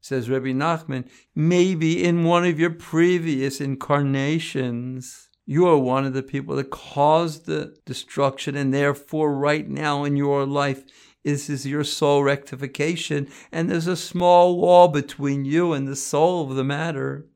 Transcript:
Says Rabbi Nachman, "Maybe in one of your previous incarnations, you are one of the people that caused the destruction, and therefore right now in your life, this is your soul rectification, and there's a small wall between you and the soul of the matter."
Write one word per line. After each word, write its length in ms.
Says 280
Rabbi 240
Nachman, 540
"Maybe 680
in 200
one 220
of 140
your 120
previous 880
incarnations, 1700
you 200
are 100
one 280
of 80
the 100
people 320
that 160
caused 760
the 300
destruction, 720
and 180
therefore 600
right 360
now 340
in 120
your 300
life, 380
this 260
is 160
your 180
soul 400
rectification, 1040
and 180
there's 180
a 80
small 640
wall 280
between 580
you 260
and 160
the 80
soul 540
of 60
the 80
matter." 720